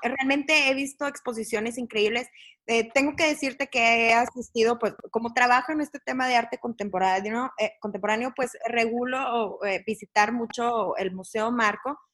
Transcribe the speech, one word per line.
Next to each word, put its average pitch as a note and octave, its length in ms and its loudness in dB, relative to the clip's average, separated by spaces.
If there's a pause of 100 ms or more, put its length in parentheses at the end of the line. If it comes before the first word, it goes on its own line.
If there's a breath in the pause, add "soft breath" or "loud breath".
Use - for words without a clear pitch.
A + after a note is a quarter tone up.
realmente C#4 680 2
he C4+ 40 2
visto C#4 320 -4
exposiciones A3+ 720 -6
increíbles. A3+ 500 0 (380 loud breath)
Eh, A3+ 260 2
tengo C#4+ 240 2
que E4 100 4
decirte C#4 420 -2
que A#3 400 4
he A3+ 60 6
asistido, A#3 640 2
pues, G#3 160 -2 (160)
como A#3 240 -4
trabajo B3 380 4
en D4+ 80 -2
este D4 180 -6
tema B3+ 300 -2
de B3 80 4
arte A#3 220 0
contemporáneo, G3+ 1000 -2
eh, G#3+ 220 -2
contemporáneo, G#3+ 560 -2
pues, B3+ 160 -4 (160)
regulo, A#3 960 0
eh, F#3+ 220 -2
visitar G#3+ 460 0
mucho A#3 640 -2
el F#3 160 -4
Museo G#3+ 380 -4
Marco. A#3+ 480 0 (160)